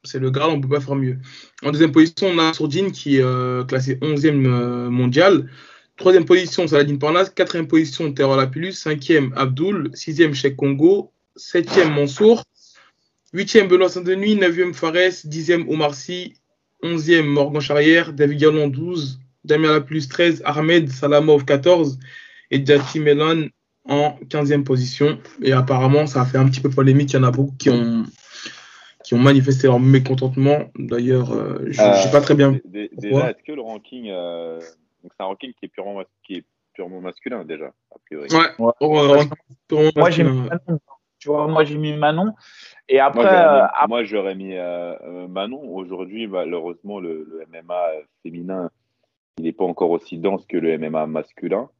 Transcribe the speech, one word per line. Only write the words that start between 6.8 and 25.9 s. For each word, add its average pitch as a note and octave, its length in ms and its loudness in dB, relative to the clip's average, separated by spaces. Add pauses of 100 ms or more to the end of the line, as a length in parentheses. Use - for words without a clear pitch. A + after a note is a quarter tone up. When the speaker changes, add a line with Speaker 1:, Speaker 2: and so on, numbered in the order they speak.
Speaker 1:
Parnasse. E3+ 340 0
Quatrième F3 360 -2
position, D#3+ 460 0
Terror C3+ 220 2
Lapillus. C3+ 380 -2
Cinquième, D3 640 0
Abdul. D3 600 -2
Sixième, D#3 400 0
Cheikh C3+ 220 -2
Congo. D3+ 540 2 (240)
Septième, E3+ 560 0
Mansour. D3 520 2 (920)
Huitième, G3 340 2
Benoît F3+ 220 4
Saint-Denis. F#3 460 -2
Neuvième, F3+ 400 0
Fares. F3+ 480 -2
Dixième, D#3+ 460 -2
Omar D3 260 -2
Sy. F3+ 400 -12 (480)
Onzième, E3 420 2
Morgan C#3+ 340 0
Charrière. D3+ 540 2
David C#3+ 280 0
Gallon, D3+ 260 4
douze. C#3+ 520 -6 (240)
Damien D3+ 280 2
Lapillus, D3+ 360 -2
treize. E3+ 380 0
Ahmed D#3 440 0
Salamov, D3 560 2
quatorze. C#3+ 520 2 (540)
Et C#3 120 0
Jackie C#3+ 360 2
Melan D3+ 480 0 (400)
en C#3+ 300 0 (120)
quinzième C#3+ 340 0
position. C3 540 -2 (240)
Et C3 100 2
apparemment, C3 540 2